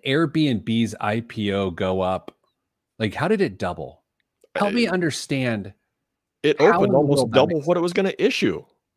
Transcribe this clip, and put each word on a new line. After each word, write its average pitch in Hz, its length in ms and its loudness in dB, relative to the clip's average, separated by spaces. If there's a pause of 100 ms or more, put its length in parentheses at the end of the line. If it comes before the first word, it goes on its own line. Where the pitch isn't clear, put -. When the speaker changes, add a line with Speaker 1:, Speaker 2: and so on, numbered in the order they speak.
Speaker 1:
Airbnb's 135 920 0
I 107 200 -2
P 107 320 -4
O 98 180 0
go 92 300 -2
up? 92 340 -4 (640)
Like, 107 160 -2
how 151 140 -4
did 202 120 0
it 104 180 -2
double? 82 440 -8 (520)
Help 202 180 -2
me 233 160 0
Speaker 2:
Uh, 170 40 -4
Speaker 1:
understand 127 800 -4 (680)
Speaker 2:
it 147 160 2
Speaker 1:
how 147 60 4
in 143 100 6
Speaker 2:
opened 139 180 2
Speaker 1:
the 131 40 4
Speaker 2:
almost 143 220 4
Speaker 1:
world 113 140 -2
that - 20 -10
Speaker 2:
double 156 220 4
Speaker 1:
makes 143 100 -4
Speaker 2:
what 175 100 2
it 175 40 0
was 175 120 -2
gonna 190 260 0
issue. 120 460 0 (320)